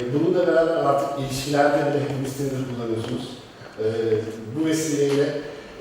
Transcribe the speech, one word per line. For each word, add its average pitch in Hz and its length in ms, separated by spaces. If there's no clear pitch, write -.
bununla 170 340
beraber 165 300
artık 139 200
ilişkilerde 143 680
bile 143 180
hepimiz 135 340
Tinder 131 320
kullanıyorsunuz. 117 560
E, - 20
bu 160 100
vesileyle, 143 600